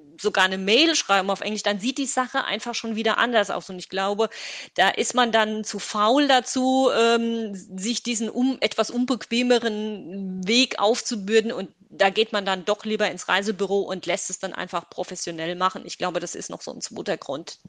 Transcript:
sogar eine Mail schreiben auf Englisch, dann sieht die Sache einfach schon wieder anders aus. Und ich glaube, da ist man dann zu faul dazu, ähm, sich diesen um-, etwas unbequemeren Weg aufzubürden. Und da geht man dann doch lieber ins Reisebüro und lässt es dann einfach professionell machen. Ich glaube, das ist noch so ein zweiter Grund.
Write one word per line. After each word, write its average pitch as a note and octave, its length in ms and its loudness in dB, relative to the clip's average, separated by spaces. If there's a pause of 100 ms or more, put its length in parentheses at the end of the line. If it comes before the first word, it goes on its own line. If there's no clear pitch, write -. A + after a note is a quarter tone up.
(200)
sogar G3 240 2
eine F#3+ 140 2
Mail A#3+ 380 4
schreiben G3 340 2
auf F#3+ 100 -2
Englisch, G#3 220 -4
dann G#3 160 0
sieht A#3 200 -4
die C#4 80 -4
Sache B3+ 380 -2
einfach A3 300 -6
schon A3+ 220 -6
wieder A3 220 0
anders A3+ 320 2
aus. - 200 -6
Und F#3 80 -10
ich F3 100 -14
glaube, G3+ 400 2 (460)
da F#3 140 6
ist - 260 0
man A#3+ 160 4
dann G#3+ 320 2
zu G#3 160 -8
faul A3 480 4
dazu, C4 720 4
ähm, A#3 560 2
sich F#3+ 480 -6
diesen A3+ 260 -4
um-, B3+ 320 0
etwas - 300 0
unbequemeren G#3+ 1600 -2
Weg B3 340 2
aufzubürden. A3 720 2
Und F#3 160 -6 (280)
da G3 140 4
geht G#3+ 220 0
man G#3 120 -2
dann F#3 200 -2
doch G#3 200 -2
lieber G#3 260 0
ins F3+ 180 -8
Reisebüro G3 520 0
und F#3 260 -6
lässt F3 240 -2
es F3+ 80 -10
dann F#3 140 -8
einfach F3 380 -6
professionell E3+ 640 -6
machen. F#3 300 0
Ich - 140 -12
glaube, F3+ 220 -2
das - 140 -8
ist - 160 -12
noch - 120 -10
so - 100 -10
ein - 80 -16
zweiter - 360 -6
Grund. - 420 -10 (100)